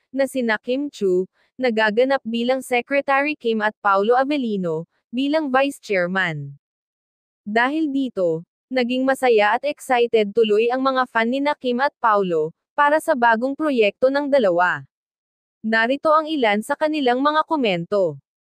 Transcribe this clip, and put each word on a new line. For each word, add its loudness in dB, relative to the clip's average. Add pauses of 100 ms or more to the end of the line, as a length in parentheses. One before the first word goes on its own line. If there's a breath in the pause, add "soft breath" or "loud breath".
(120)
na -2
sina -2
Kim -6
Chu, 0 (320)
nagaganap 0
bilang -2
Secretary -2
Kim -2
at 0
Paulo 2
Avellino, -2 (240)
bilang -2
Vice 0
Chairman. -4 (880)
Dahil -2
dito, -2 (240)
naging -2
masaya 2
at -4
excited 0
tuloy 2
ang -2
mga 0
fan 0
nina -2
Kim -2
at -2
Paulo, 0 (240)
para 2
sa -2
bagong 0
proyekto 0
ng -2
dalawa. 2 (800)
Narito 0
ang 2
ilan 0
sa -4
kanilang 0
mga 2
komento. -2 (220)